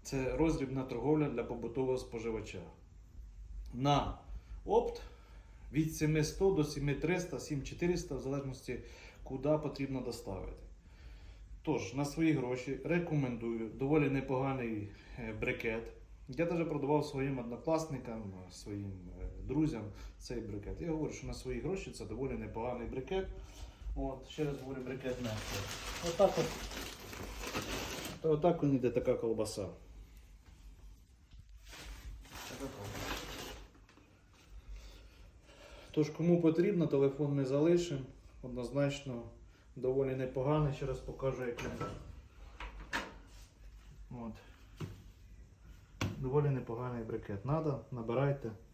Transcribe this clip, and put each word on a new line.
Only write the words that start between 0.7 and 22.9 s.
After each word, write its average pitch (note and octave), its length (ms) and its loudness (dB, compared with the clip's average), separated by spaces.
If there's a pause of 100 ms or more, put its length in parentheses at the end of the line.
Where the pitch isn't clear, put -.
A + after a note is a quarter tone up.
торговля C3+ 460 4
для A#2 140 0
побутового B2 540 0
споживача. A2 640 -4 (1120)
На B2+ 440 4 (480)
опт - 360 4 (720)
від D#3 220 2
сіми D3+ 280 4
сто F#3+ 280 4
до D3+ 120 4
сіми C#3+ 300 0
триста, D#3 460 0
сім C#3 240 -4
чотириста, E3+ 520 0
в B2 40 -2
залежності, C3 600 -4 (440)
куди C3+ 340 4
потрібно C3+ 440 -2
доставити. F#2+ 640 -6 (1000)
Тож, B2 320 0
на C#3+ 120 2
свої D#3+ 280 4
гроші B2+ 500 0
рекомендую, B2 880 2
доволі C#3 400 4
непоганий, B2+ 800 0 (300)
е, A2 140 -6
брикет. A2+ 500 0 (440)
Я C3+ 180 0
даже E3+ 200 2
продавав D3 400 4
своїм C3+ 340 -2
однокласникам, A#2 960 -2 (180)
своїм, G2+ 400 -6 (300)
е, F#2 40 -4 (220)
друзям C3+ 340 2 (380)
цей A#2 220 -4
брикет. G#2 400 -6
Я E3 100 0
говорю, D#3 220 0
що C3 140 -8
на B2 60 -4
свої B2 280 -4
гроші F3+ 300 -2
це G#2+ 140 -10
доволі A#2+ 280 -4
непоганий A2+ 540 -4
брикет. F#3+ 400 -2 (680)